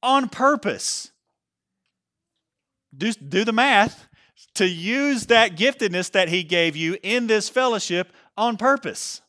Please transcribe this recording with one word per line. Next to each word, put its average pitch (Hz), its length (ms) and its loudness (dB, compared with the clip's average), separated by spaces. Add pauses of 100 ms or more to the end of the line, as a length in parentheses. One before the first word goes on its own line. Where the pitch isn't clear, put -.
on 262 260 2
purpose. - 800 -2 (1900)
Do, 180 180 -4
do 180 300 -4
the 226 80 -2
math 233 520 2 (500)
to 185 140 0
use 226 600 -2
that 226 280 4
giftedness 185 560 0
that 185 180 2
He 180 140 -2
gave 165 320 0
you 165 260 -4
in 233 260 -2
this 214 220 0
fellowship 208 640 -2 (260)
on 226 200 -2
purpose. 254 720 -2